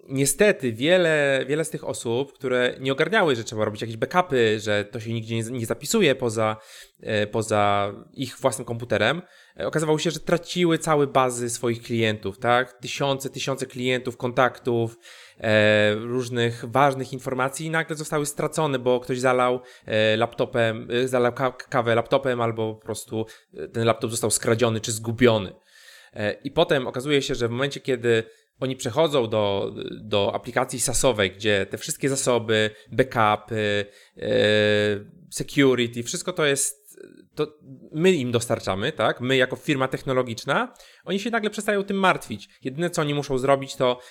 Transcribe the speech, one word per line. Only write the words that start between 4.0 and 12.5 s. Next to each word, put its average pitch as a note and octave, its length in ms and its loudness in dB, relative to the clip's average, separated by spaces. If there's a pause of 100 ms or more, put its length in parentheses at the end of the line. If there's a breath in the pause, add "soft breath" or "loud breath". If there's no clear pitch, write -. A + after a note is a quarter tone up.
że G#2 260 0
to A#2 140 -12
się A2+ 140 -8
nigdzie A2+ 220 -4
nie, A2+ 80 -2
nie A#2 220 -6
zapisuje C#3+ 500 2
poza, A2 420 -2 (420 loud breath)
e, G#2+ 280 -2
poza G#2 640 2 (200)
ich - 260 -8
własnym B2 260 -2
komputerem, A#2 560 0 (380 soft breath)
e, G#2 80 -4
okazało D#3 320 0
się, D#3+ 120 0
że D3+ 80 -6
traciły E3+ 580 0
całe D3 300 2
bazy B2+ 420 0
swoich A#2 320 -4
klientów, A2 580 -2
tak? A#2+ 340 2